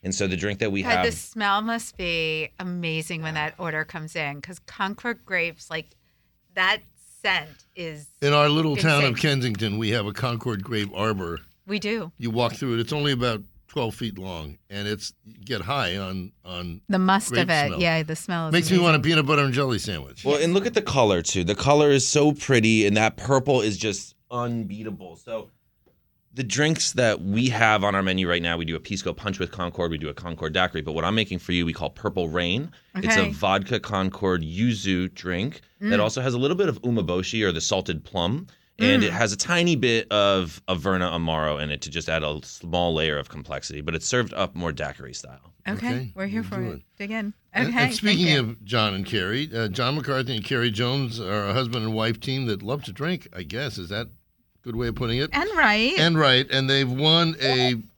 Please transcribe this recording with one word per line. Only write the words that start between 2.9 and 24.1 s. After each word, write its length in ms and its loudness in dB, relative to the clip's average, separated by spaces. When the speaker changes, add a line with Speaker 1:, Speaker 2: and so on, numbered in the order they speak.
Speaker 2:
when 140 -6
that 240 -4
order 260 -4
comes 320 -12
in, 240 -6
'cause 200 -16
Concord 640 -8
grapes, 420 -4
like, 200 -8
that 240 2
scent 280 -2
is 300 -10
Speaker 3:
In 100 4
our 160 6
little 280 2
town 280 4
of 60 2
Speaker 2:
insane. 60 -2
Speaker 3:
Kensington, 600 0
we 140 0
have 160 0
a 60 -6
Concord 520 -4
grape 300 -2
arbor. 460 -2
Speaker 2:
We 120 -4
do. 400 -4
Speaker 3:
You 120 -4
walk 240 0
through 200 -4
it. 60 0
It's 120 -2
only 200 0
about 280 0
twelve 260 -4
feet 240 -6
long, 400 -10
and 200 -6
it's, 260 -6
you 100 -20
get 180 -4
high 340 -2
on, 360 -6
on 440 -8
Speaker 2:
The 100 0
must 320 2
Speaker 3:
grape 140 2
Speaker 2:
of 60 -2
it. 180 2
Speaker 3:
smell. 120 -4
Speaker 2:
Yeah, 220 2
the 140 -6
smell 320 -4
is 40 0
Speaker 3:
Makes 180 4
me 80 4
Speaker 2:
amazing. 60 4
Speaker 3:
want 120 6
a 40 2
peanut 260 4
butter 180 4
and 100 0
jelly 240 2
sandwich. 460 -6
Speaker 1:
Well, 180 4
and 120 2
look 120 2
at 80 -2
the 80 4
color, 400 4
too. 220 0
The 100 2
color 360 6
is 160 6
so 260 4
pretty, 540 6
and 120 4
that 180 4
purple 460 4
is 160 0
just 360 -4